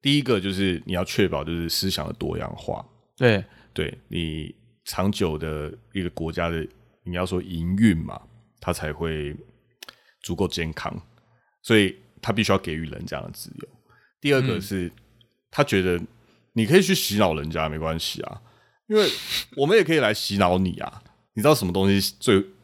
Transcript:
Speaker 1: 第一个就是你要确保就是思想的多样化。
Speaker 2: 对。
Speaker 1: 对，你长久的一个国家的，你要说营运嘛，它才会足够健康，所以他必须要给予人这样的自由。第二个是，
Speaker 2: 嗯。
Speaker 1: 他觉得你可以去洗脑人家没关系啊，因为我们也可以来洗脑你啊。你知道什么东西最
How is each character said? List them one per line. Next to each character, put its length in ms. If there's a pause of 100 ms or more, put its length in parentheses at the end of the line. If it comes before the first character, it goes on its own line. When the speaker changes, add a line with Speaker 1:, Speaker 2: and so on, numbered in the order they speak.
Speaker 1:
第 160
一 60
个 180
就 100
是 360
你 80
要 100
确 240
保 160
就 80
是 160
思 220
想 160
的 80
多 240
样 180
化。 260 (320)
Speaker 2:
对。 300 (300)
Speaker 1:
对， 220 (120)
你 440 (340)
长 260
久 260
的 340 (200)
一 100
个 80
国 220
家 160
的， 180 (380)
你 100
要 100
说 160
营 360
运 200
嘛， 240 (400)
它 120
才 200
会 440 (840)
足 140
够 140
健 240
康， 280 (640)
所 160
以 160 (260)
他 120
必 100
须 80
要 80
给 160
予 120
人 200
这 80
样 100
的 60
自 240
由。 140 (520)
第 140
二 80
个 180
是， 260
Speaker 2:
嗯。 60 (560)
Speaker 1:
他 140
觉 180
得 200 (540)
你 120
可 100
以 60
去 100
洗 260
脑 160
人 140
家 200
没 100
关 180
系 260
啊， 200 (460)
因 80
为 120 (480)
我 80
们 120
也 80
可 100
以 60
来 120
洗 260
脑 200
你 220
啊。 220 (320)
你 60
知 60
道 80
什 100
么 80
东 160
西 300
最 260 (200)